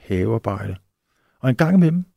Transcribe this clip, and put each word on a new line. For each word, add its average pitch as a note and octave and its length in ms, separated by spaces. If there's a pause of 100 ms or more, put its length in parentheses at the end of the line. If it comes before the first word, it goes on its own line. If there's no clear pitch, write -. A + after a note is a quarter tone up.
havearbejde. G2 760 (640)
Og C3+ 120
en A#2+ 60
gang E3 180
imellem, F3 300 (120)